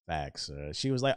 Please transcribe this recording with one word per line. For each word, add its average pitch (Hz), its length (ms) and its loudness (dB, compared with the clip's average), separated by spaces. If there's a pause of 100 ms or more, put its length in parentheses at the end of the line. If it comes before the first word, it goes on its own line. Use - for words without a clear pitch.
Facts. 78 440 -4
Uh, 71 220 -6
she - 180 0
was 127 120 2
like, 135 140 4